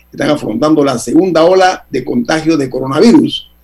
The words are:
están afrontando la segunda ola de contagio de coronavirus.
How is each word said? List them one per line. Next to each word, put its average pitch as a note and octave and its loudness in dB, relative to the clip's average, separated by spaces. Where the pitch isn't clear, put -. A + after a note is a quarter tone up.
están C#3 -4
afrontando D3 0
la C3+ 0
segunda D#3+ 0
ola F#3 2
de C3+ -6
contagio D3+ -2
de C3+ -2
coronavirus. C3 0